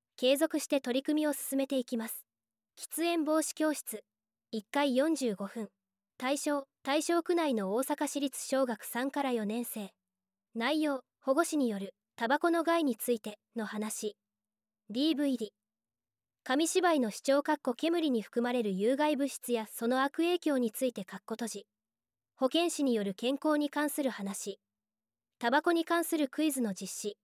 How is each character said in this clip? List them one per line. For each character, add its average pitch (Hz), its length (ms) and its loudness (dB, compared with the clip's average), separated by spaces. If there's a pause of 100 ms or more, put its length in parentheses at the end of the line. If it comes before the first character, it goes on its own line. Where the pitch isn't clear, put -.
(180)
継 262 200 4
続 311 220 0
し - 80 -6
て 277 140 0
取 254 200 -2
り - 20 -16
組 302 200 2
み 302 40 2
を 294 60 0
進 - 240 -4
め 269 100 0
て 277 100 0
い 247 80 0
き 240 120 -4
ま 226 100 -4
す。 - 180 -12 (520)
喫 - 260 -6
煙 339 200 2
防 311 180 4
止 - 120 -4
教 311 200 0
室、 - 300 -10 (480)
一 220 200 -6
回 285 240 2
四 302 200 4
十 240 200 -2
五 196 100 -8
分。 208 240 -10 (480)
対 269 200 -2
象、 285 280 -2 (160)
大 294 220 0
正 339 180 2
区 349 140 0
内 311 180 2
の 202 220 -2
大 254 80 0
阪 294 240 -2
市 285 120 -4
立 - 280 -4
小 269 180 2
学 240 180 -6
三 262 280 -4
か 285 120 -2
ら 262 80 -2
四 220 140 -2
年 233 200 -4
生。 208 260 -10 (640)
内 269 260 0
容、 285 200 0 (200)
保 269 140 2
護 330 80 6
司 320 140 0
に 254 120 2
よ 202 80 -2
る、 196 160 -8 (220)
タ 233 120 -2
バ 277 120 4
コ 339 100 4
の 330 140 4
害 330 200 4
に 254 120 2
つ - 160 -2
い 233 80 2
て、 208 180 -10 (180)
の 220 100 -2
話。 214 500 -6 (720)
デ 226 120 -2
ィ 320 100 4
ー 285 40 2
ブ 285 120 2
イ 262 100 2
デ 220 80 -4
ィ。 202 40 -12 (920)
紙 294 240 2
芝 349 260 4
居 302 60 4
の 220 120 0
視 - 100 -12
聴 277 220 2
か 311 100 2
っ 285 80 0
こ 247 120 -2
煙 320 380 0
に 226 100 0
含 240 220 -4
ま 247 100 -2
れ 247 100 0
る 208 80 0
有 208 240 2
害 302 220 2
物 269 140 -2
質 - 200 -8
や 220 160 -2
そ - 200 -6
の 254 160 2
悪 277 140 -2
影 349 200 2
響 294 200 2
に 240 140 0
つ - 140 -4
い 247 80 0
て 196 100 -8
か 190 140 -12
っ - 80 -10
こ - 80 -8
閉 220 140 -6
じ。 202 180 -10 (720)
保 262 120 2
健 339 200 2
師 302 140 -2
に 254 100 4
よ 208 100 0
る 196 120 -2
健 269 280 -2
康 302 140 4
に 294 120 0
関 294 200 -2
す 294 140 -4
る 254 80 0
話。 196 480 -8 (800)
タ 233 100 0
バ 285 140 4
コ 349 80 4
に 330 140 2
関 339 200 0
す 339 120 -2
る 294 100 2
ク - 160 -2
イ 311 80 2
ズ 269 100 -2
の 208 120 -2
実 196 380 -8
施。 - 120 -16